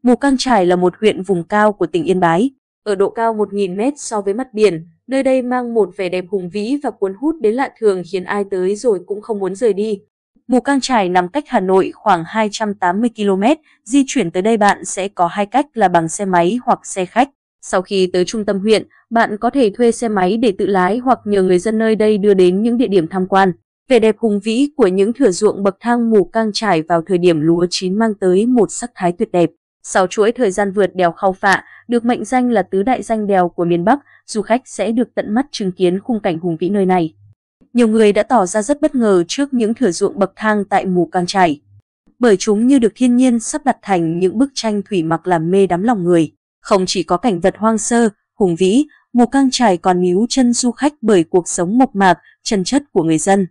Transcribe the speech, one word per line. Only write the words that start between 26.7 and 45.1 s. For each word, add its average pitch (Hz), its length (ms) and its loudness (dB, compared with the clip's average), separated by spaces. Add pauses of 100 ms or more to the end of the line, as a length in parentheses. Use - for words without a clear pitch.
vào 170 200 0
thời 180 160 -2
điểm 175 240 2
lúa 170 280 2
chín 185 260 -4
mang 220 240 0
tới 185 260 2
một 247 260 2
sắc - 240 -12
thái 175 160 -2
tuyệt 190 200 -6
đẹp. 175 180 2 (340)
Sau 190 240 0
chuỗi 208 240 0
thời 233 200 -2
gian 202 200 -2
vượt 196 240 0
đèo 175 160 2
Khao 190 220 -2
Phạ, 190 300 0 (240)
được 233 180 -2
mệnh 233 200 -2
danh 254 260 0
là 208 120 2
tứ 190 200 -2
đại 233 200 -2
danh 220 240 -4
đèo 185 220 2
của 175 160 -4
miền 170 200 0
Bắc, 262 140 2 (280)
du 214 140 -6
khách 226 240 -2
sẽ 208 260 -6
được 226 240 -2
tận 202 180 -6
mắt 262 180 0
chứng 190 200 -6
kiến 180 280 0
khung 220 200 -4
cảnh 175 200 -4
hùng 170 200 -4
vĩ 175 100 -2
nơi 202 160 0
này. 180 280 0 (600)
Nhiều 233 140 4
người 214 260 4
đã 202 100 0
tỏ 247 220 2
ra - 160 -2
rất 285 200 -2
bất 302 140 0
ngờ 208 320 2
trước 285 260 -4
những 226 200 0
thửa 233 180 0
ruộng 185 280 -4
bậc 190 160 0
thang 214 300 -2
tại 190 200 -2
Mù 180 200 0
Cang 180 200 -2
Chải, 175 360 0 (580)
bởi 226 180 4
chúng 214 300 0
như 277 120 6
được 220 160 2
thiên 247 200 2
nhiên 247 240 2
sắp - 260 -8
đặt 240 160 0
thành 170 380 -2
những 185 180 0
bức 277 160 0
tranh 208 360 -4
thủy 180 140 -2
mặc 165 240 -4